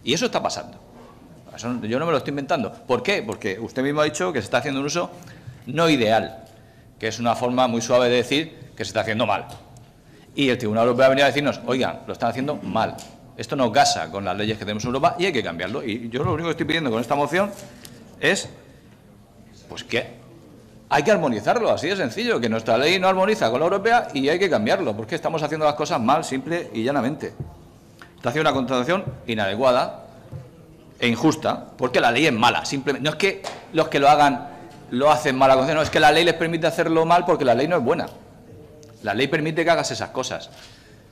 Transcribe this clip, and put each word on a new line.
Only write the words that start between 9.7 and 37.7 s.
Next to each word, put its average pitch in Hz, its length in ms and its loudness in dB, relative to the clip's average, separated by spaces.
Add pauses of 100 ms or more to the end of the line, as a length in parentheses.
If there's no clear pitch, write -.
Y 139 160 2
el 120 80 2
Tribunal 113 260 0
Europeo 123 220 6
ha - 20 8
venido 135 160 6
a 139 40 6
decirnos, 131 360 0
oigan, 117 420 -2
lo 104 60 -8
están 117 160 -4
haciendo 131 280 -4
mal. 95 380 -2 (440)
Esto 147 180 -6
no 123 160 0
casa 101 380 2
con 98 160 -6
las 90 100 -2
leyes 107 220 -2
que 104 80 -10
tenemos 107 180 -4
en 123 40 -4
Europa 135 300 0
y 170 60 -2
hay 196 80 0
que 110 100 0
cambiarlo. 92 400 -6
Y 117 280 -6
yo 123 120 -4
lo 180 120 -2
único 165 140 -4
que 160 40 0
estoy 160 140 -4
pidiendo 156 240 -2
con 110 100 0
esta 123 140 -4
moción 156 360 0 (720)
es, 170 300 0 (1160)
pues, - 160 -12
que - 380 -6 (760)
hay 147 100 2
que 214 60 4
armonizarlo, 170 600 2
así 110 180 0
de 196 80 -2
sencillo, 190 420 -2
que 117 120 0
nuestra 113 260 0
ley 165 240 2
no 185 80 2
armoniza 190 420 2
con 123 100 0
la 156 40 2
europea 196 480 2
y 135 160 0
hay 170 100 2
que 190 120 2
cambiarlo, 131 440 0
porque 110 200 -8
estamos 156 280 -4
haciendo 156 220 -2
las 147 80 4
cosas 156 260 -2
mal, 135 240 2
simple 143 520 -6
y 113 80 -2
llanamente. 131 500 -2 (840)
Está - 140 -8
haciendo 151 220 0
una 135 40 2
contratación 131 480 -2 (240)
inadecuada 117 800 0 (960)
e 120 80 2
injusta, 117 600 0 (100)
porque 127 200 0
la 127 140 4
ley 139 140 2
es 143 80 4
mala. 110 320 2
Simplemente, 135 360 -4
no 143 60 -2
es 156 80 -4
que 196 240 -2 (320)
los 156 160 2
que 156 100 0
lo 139 120 8
hagan 143 380 4 (420)
lo 135 200 4
hacen 147 240 2
mal 135 160 6
a 135 40 8
conciencia, 135 220 2
no, 160 40 2
es 143 80 0
que - 100 0
la 151 140 8
ley 165 140 4
les 165 80 4
permite 165 320 -2
hacerlo 160 400 2
mal 175 180 4
porque 151 220 2
la 120 80 6
ley 131 120 2
no 170 120 0